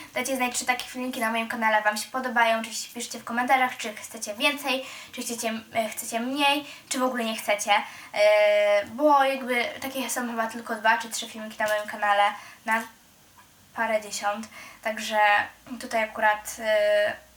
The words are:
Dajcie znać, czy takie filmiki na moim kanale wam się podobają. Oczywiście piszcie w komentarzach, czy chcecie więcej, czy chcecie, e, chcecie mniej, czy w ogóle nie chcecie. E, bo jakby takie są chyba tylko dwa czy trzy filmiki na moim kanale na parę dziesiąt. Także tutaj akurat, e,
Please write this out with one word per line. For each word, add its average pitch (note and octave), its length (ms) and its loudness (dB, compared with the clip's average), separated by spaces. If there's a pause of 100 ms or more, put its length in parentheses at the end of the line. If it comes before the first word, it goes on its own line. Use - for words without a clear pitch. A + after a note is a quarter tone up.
(140)
Dajcie C4 220 -2
znać, B3 240 -2
czy B3 60 -4
takie B3 200 -2
filmiki B3+ 340 -6
na A3+ 120 0
moim A3+ 160 -2
kanale A3 340 2
wam G#3+ 160 2
się - 140 -8
podobają. A#3 480 2
Oczywiście - 340 -8
piszcie A#3 260 -10
w - 40 -16
komentarzach, B3+ 540 2
czy G#3+ 160 -8
chcecie A3+ 400 -10
więcej, C4+ 520 -2 (260)
czy B3 100 -10
chcecie, A3+ 320 -4 (200)
e, A3 160 0
chcecie - 300 -6
mniej, C#4+ 460 0 (240)
czy C4+ 100 -4
w B3+ 40 0
ogóle A#3+ 200 0
nie A3 120 -4
chcecie. G#3 360 0 (420)
E, G#3 720 6
bo C#4 380 6
jakby B3+ 420 0 (160)
takie C4 280 -6
są B3 180 -4
chyba A3+ 200 -2
tylko A#3 280 -8
dwa A3 220 4
czy A3+ 120 -6
trzy A3+ 180 -8
filmiki A3 320 -10
na G#3+ 80 0
moim G#3+ 220 -2
kanale G#3 340 4 (420)
na A3+ 160 2 (960)
parę A3 260 0
dziesiąt. G#3 460 -6 (360)
Także A3 340 -4 (640)
tutaj A#3 240 -2
akurat, G#3+ 560 0
e, G#3 760 2